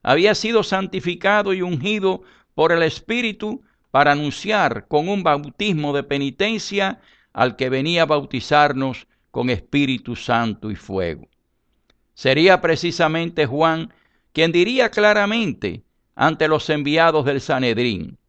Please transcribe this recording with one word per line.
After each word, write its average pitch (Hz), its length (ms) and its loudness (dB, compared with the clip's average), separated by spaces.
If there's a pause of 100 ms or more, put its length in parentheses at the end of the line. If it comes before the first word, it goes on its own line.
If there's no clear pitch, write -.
Había 180 320 4
sido 220 280 0
santificado 190 920 -2
y 185 80 -4
ungido 190 600 -2 (320)
por 160 180 2
el 165 100 2
Espíritu 214 800 -4 (280)
para 143 220 4
anunciar 147 760 -2
con 151 200 0
un 202 140 -2
bautismo 147 720 -2
de 139 80 0
penitencia 190 1000 -4 (320)
al 123 240 0
que 131 140 -2
venía 160 320 0
a 156 40 4
bautizarnos 139 1000 0 (240)
con 123 180 -4
Espíritu 123 680 -2
Santo 113 540 -2
y 101 40 -6
fuego. 90 540 -6 (840)
Sería 160 480 4
precisamente 165 840 -2
Juan 160 480 -2 (380)
quien 165 180 2
diría 220 400 2
claramente 208 920 0 (320)
ante 160 320 2
los 156 200 0
enviados 156 560 2
del 139 160 0
Sanedrín 120 800 -2 (100)